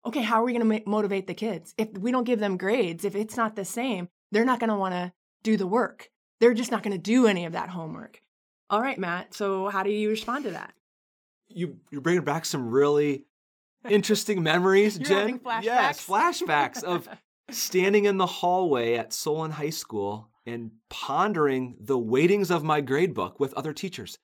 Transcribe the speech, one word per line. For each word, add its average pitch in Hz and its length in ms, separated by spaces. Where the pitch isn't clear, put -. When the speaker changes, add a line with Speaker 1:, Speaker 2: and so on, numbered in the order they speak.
Speaker 1:
"Okay, 240 180
how 220 200
are - 20
we 247 80
gonna 240 120
mo-, 214 200
motivate 202 440
the 180 60
kids? 185 440
If 220 140
we 202 180
don't 247 140
give 240 160
them 196 160
grades, 190 480
if 202 100
it's 220 220
not 220 180
the 202 100
same, 214 440
they're 214 120
not 254 140
gonna 220 180
wanna 180 380
do 220 120
the 190 120
work. - 420
They're 240 160
just 226 160
not 226 120
gonna 202 140
do 226 300
any 180 180
of 165 80
that 175 160
homework." 165 540
All 208 100
right, 254 180
Matt, 180 360
so 196 340
how 196 140
do 202 80
you 214 180
respond 233 360
to 196 80
that? - 200
Speaker 2:
You, 170 320
you're 143 100
bringing 165 240
back 160 220
some 123 240
really 143 540
interesting 208 560
memories, 190 540
Speaker 1:
<laughs> - 20
You're - 100
Speaker 2:
Jen. 196 100
Speaker 1:
having 226 220
flashbacks? 226 240
Speaker 2:
Yes, 240 420
flashbacks 190 800
of 175 240
Speaker 1:
<laughs> - 200
Speaker 2:
standing 202 540
in 202 120
the 185 100
hallway 170 680
at 113 180
Solon 156 380
High 156 200
School 107 600
and 117 240
pondering 143 920
the 123 180
weightings 156 520
of 170 140
my 151 160
grade 143 320
book 98 280
with 139 140
other 147 180
teachers. - 520